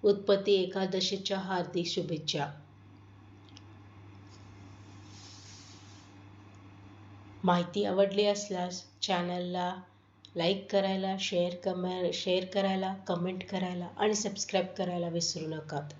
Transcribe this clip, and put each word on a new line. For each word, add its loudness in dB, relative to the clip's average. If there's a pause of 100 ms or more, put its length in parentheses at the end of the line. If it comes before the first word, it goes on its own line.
उत्पत्ती 6
एकादशीच्या 2
हार्दिक 0
शुभेच्छा. -2 (4000)
माहिती 4
आवडली 4
असल्यास 0 (160)
चॅनलला -2 (600)
लाईक 2
करायला, 2
शेअर 2
कमे-, 0
शेअर 2
करायला, 0
कमेंट -2
करायला -4 (100)
आणि 2
सबस्क्राईब 0 (120)
करायला -2
विसरू -2
नका. -6 (120)